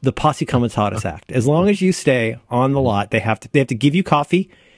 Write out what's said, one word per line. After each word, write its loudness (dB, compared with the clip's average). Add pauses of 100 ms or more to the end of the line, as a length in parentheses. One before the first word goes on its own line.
the 0
Posse -2
Comitatus -2
Act. -10
As 0
long 2
as 0
you 2
stay 0 (120)
on 0
the 0
lot, 0
they 2
have 0
to, -20
they 2
have 0
to -4
give 2
you 2
coffee, 0 (280)